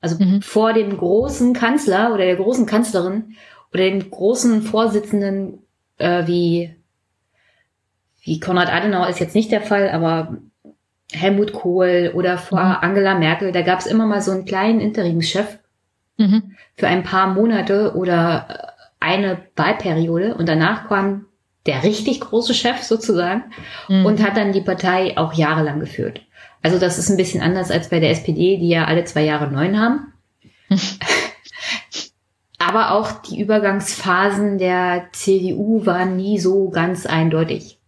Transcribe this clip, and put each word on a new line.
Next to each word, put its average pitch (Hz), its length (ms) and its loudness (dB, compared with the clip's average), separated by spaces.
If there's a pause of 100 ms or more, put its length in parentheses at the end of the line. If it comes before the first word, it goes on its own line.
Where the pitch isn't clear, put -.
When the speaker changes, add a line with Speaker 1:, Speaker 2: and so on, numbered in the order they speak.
Speaker 1:
Also 165 160 -2
Speaker 2:
Mhm. 196 240 4
Speaker 1:
vor 220 320 0
dem 202 240 0
großen 240 560 2
Kanzler 233 580 2
oder 196 140 0
der 180 120 2
großen 226 280 2
Kanzlerin 214 720 -2 (360)
oder 185 120 0
dem 190 260 0
großen 226 540 2
Vorsitzenden, 202 960 -2 (400)
äh, 175 260 0
wie, 170 480 0 (1500)
wie 160 160 -4
Konrad 180 340 0
Adenauer 180 360 0
ist 175 100 -6
jetzt 165 160 -2
nicht 220 160 2
der 214 100 0
Fall, 202 300 0
aber 165 460 -2 (760)
Helmut 196 420 0
Kohl 180 640 0
oder 180 240 -2
vor 180 240 -2
Speaker 2:
Mhm. 190 180 2
Speaker 1:
Angela 196 320 2
Merkel, 175 380 0
da 175 100 0
gab's 185 240 0
immer 220 220 2
mal 208 160 0
so 190 80 -2
einen 190 140 -4
kleinen 202 340 0
Interimschef 185 800 -2 (580)
Speaker 2:
Mhm. 208 380 2 (200)
Speaker 1:
für - 120 0
ein 180 160 2
paar 190 300 0
Monate 208 640 2
oder, 170 540 0
äh, - 340 -16 (160)
eine 185 400 0 (160)
Wahlperiode 170 800 0
und 170 120 -2
danach 165 400 0
kam 196 380 -2 (400)
der 131 180 -2
richtig 214 360 0
große 233 340 -2
Chef 240 300 -2
sozusagen 202 600 0 (440)
Speaker 2:
Mhm. 190 180 4
Speaker 1:
und 214 160 4
hat 208 160 2
dann 202 140 0
die 196 100 0
Partei 185 560 -2
auch 160 160 -2
jahrelang 156 460 0
geführt. - 420 -8 (400)
Also 175 160 2
das 175 220 0
ist 175 100 -4
ein 196 80 4
bisschen 180 240 -2
anders 180 300 0
als - 180 -2
bei 170 100 2
der 160 120 2
S 160 120 -2
P 170 100 -2
D, 185 240 2
die 170 120 0
ja 165 160 2
alle 165 200 2
zwei 151 180 0
Jahre 151 220 0
einen 139 100 -4
neuen 185 240 0
haben. 247 340 0 (560)
Speaker 2:
<laughs> 190 100 4 (1800)
Speaker 1:
Aber 180 320 2
auch 208 320 -2
die - 160 -10
Übergangsphasen 202 1200 0
der 180 540 0
C 190 260 2
D 180 140 -2
U 214 340 0
waren 185 300 0
nie 196 200 0
so 190 320 2
ganz 175 380 -2
eindeutig. 160 800 -2